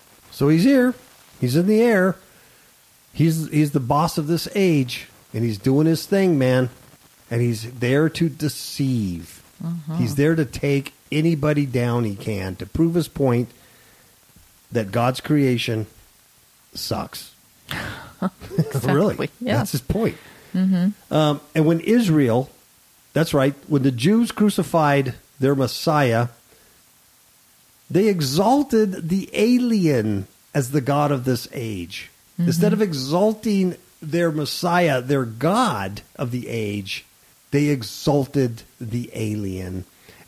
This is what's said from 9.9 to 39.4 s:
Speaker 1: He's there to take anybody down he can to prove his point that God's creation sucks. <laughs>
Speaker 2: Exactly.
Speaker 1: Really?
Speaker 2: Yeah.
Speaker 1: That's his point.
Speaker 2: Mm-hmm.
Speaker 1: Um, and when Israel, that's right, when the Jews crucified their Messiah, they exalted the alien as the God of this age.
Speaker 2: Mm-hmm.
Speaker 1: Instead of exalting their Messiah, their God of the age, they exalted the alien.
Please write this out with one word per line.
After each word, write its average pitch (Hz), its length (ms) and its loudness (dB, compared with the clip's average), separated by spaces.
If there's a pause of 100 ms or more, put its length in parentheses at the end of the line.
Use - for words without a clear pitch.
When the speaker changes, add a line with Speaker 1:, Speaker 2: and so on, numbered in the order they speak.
Speaker 1:
He's 147 180 -2
there 147 200 2
to 160 100 0
take 139 500 -4 (160)
anybody 151 560 0
down 120 380 0
he 104 100 -4
can 98 420 -6
to 95 100 -12
prove 165 280 0
his 165 140 0
point 123 420 0 (1200)
that 110 220 -4
God's 123 280 0
creation 123 640 0 (880)
sucks. - 580 -10 (380)
<laughs> - 520 -10 (340)
Speaker 2:
Exactly. 139 380 -2
Speaker 1:
Really? 160 360 0 (100)
Speaker 2:
Yeah. 233 180 -2
Speaker 1:
That's - 140 -2
his 135 100 -2
point. 196 340 -2 (380)
Speaker 2:
Mm-hmm. 185 580 0
Speaker 1:
Um, 151 280 2 (140)
and 156 120 2
when 165 140 2
Israel, 156 680 2 (640)
that's 160 220 0
right, 139 200 2 (120)
when 143 160 2
the 139 80 4
Jews 196 420 2
crucified 147 800 2 (260)
their 135 160 2
Messiah, 127 720 0 (1600)
they 190 180 4
exalted 196 1000 2
the 185 240 -2
alien 180 920 2 (280)
as 127 160 -2
the 147 100 0
God 143 300 0
of 131 140 -2
this 127 280 -2
age. 101 580 -10 (240)
Speaker 2:
Mm-hmm. 175 140 -2
Speaker 1:
Instead 170 240 2
of 214 100 0
exalting 190 920 0 (240)
their 170 300 -2
Messiah, 156 720 0
their 135 240 0
God 117 800 -2 (140)
of 127 140 -6
the 123 180 -6
age, 104 560 -6 (480)
they 147 160 2
exalted 131 920 -2 (180)
the 120 340 -6
alien. 95 720 -6 (440)